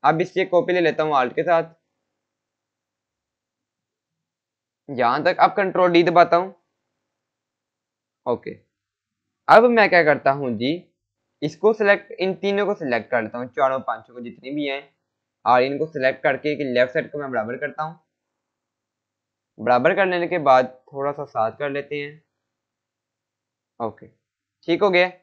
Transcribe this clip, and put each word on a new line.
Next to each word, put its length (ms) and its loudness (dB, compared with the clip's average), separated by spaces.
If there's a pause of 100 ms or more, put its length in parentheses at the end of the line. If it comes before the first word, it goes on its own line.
अब 180 2
इसकी 260 -4
कॉपी 260 0
ले 80 0
लेता 220 0
हूँ 120 -2
Alt 200 0
के 80 -4
साथ। 300 -2 (3250)
यहाँ 340 -2
तक 160 0
अब 140 4
कंट्रोल 380 0
डी 120 4
दबाता 340 4
हूँ। 160 -4 (1700)
ओके, 260 -6 (960)
अब 220 10
मैं 200 4
क्या 160 4
करता 280 2
हूँ 200 -4
जी, 180 -4 (680)
इसको 320 0
सिलेक्ट, 400 0
इन 220 -4
तीनों 300 -2
को 100 -2
सिलेक्ट 360 -4
कर 120 0
लेता 140 -10
हूँ, 120 -10
चारों 320 0
पांचों 320 -10
को 80 -18
जितनी 300 -16
भी 140 -6
हैं, 160 -8 (640)
और 180 4
इनको 240 -4
सिलेक्ट 360 -4
करके 280 -2
एक 160 -6
लेफ्ट 260 0
साइड 180 -4
को 80 -10
मैं 120 -10
बराबर 260 -6
करता 260 -10
हूँ। 160 -12 (1600)
बराबर 380 2
कर 120 0
लेने 200 -4
के 140 -4
बाद 440 2
थोड़ा 280 -8
सा 120 -12
साथ 280 -4
कर 180 -8
लेते 260 -10
हैं। 240 -14 (1600)
ओके, 280 -10 (600)
ठीक 160 0
हो 60 2
गया। 220 2 (120)